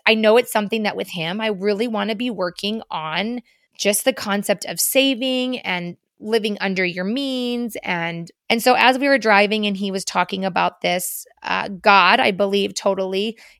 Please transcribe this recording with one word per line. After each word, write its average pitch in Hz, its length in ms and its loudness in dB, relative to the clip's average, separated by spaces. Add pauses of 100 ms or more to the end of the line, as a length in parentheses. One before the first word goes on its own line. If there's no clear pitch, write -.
I 220 80 4
know 220 240 6
it's 247 140 2
something 214 320 -2
that 202 120 -2
with 190 140 -6
him, 180 320 -6
I 220 60 -2
really 208 420 -2
wanna 214 260 -2
be 247 140 -4
working 202 600 -4
on 175 520 -4 (360)
just 202 280 0
the 262 80 2
concept 202 520 -2
of 170 140 -10
saving 254 800 0
and 175 380 -6 (220)
living 214 400 -2
under 185 240 -2
your 180 200 -4
means. 240 800 -4
And, 170 480 -6 (180)
and 233 140 0
so 254 120 6
as 247 220 4
we 277 100 0
were 277 120 4
driving 208 480 4
and 196 100 -2
he 196 140 -2
was 185 120 -4
talking 185 400 -2
about 180 380 -2
this, - 460 -2 (160)
uh, 185 240 -2
God, 196 520 6
I 247 120 2
believe, 196 420 0
totally 196 640 -2 (220)